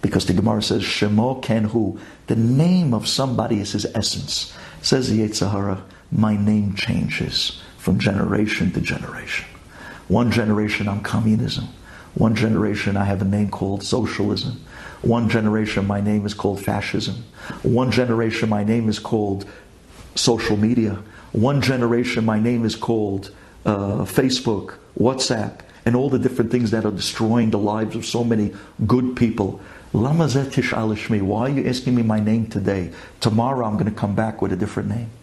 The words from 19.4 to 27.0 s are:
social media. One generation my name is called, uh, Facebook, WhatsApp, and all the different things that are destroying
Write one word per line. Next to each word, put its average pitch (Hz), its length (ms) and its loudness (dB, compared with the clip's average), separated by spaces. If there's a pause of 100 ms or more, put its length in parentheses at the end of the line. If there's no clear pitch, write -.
social 110 420 2
media. 107 420 2 (320)
One 131 300 2
generation 120 640 2
my 110 140 2
name 117 260 2
is 107 100 0
called, 104 560 -2 (340)
uh, 101 380 0
Facebook, 120 720 0 (240)
WhatsApp, 113 640 0 (240)
and 117 100 4
all 131 140 2
the 127 100 4
different 117 320 2
things 120 200 2
that 110 140 0
are 107 60 2
destroying 110 600 0